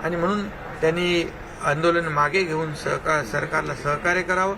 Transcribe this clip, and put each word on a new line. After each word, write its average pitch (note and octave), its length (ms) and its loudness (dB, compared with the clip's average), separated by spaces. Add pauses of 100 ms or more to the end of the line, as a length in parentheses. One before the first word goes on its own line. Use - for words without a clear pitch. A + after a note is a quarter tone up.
आणि E3+ 120 -2
म्हणून G3+ 320 0
त्यांनी E3+ 800 0 (340)
आंदोलन E3 400 4
मागे D3 380 2
घेऊन D#3 320 -2
सहका-, C#3+ 500 0
सरकारला D3 500 -2
सहकार्य D3 480 0
करावं. F#3 360 0